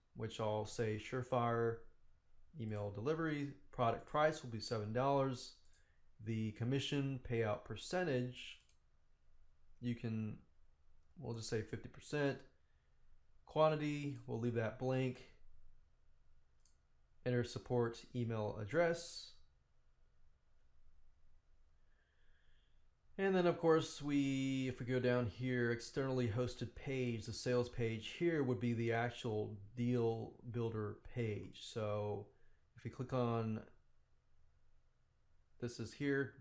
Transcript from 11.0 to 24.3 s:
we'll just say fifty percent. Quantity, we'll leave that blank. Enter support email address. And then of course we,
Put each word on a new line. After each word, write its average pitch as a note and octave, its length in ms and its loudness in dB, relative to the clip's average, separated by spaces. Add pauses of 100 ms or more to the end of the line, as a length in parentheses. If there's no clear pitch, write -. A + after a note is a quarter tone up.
we'll B2 160 -6
just A2+ 160 -6
say A2 100 0
fifty - 300 -8
percent. C#3+ 480 0 (1080)
Quantity, D3 680 4 (120)
we'll A#2+ 120 -4
leave A#2 160 0
that A2 240 0
blank. C3 440 0 (2000)
Enter B2 180 4
support A#2+ 560 0 (160)
email A2+ 460 0
address. E3 680 0 (3750)
And G3 180 4
then F3+ 120 6
of E3+ 120 4
course D#3+ 440 4
we, C3+ 680 2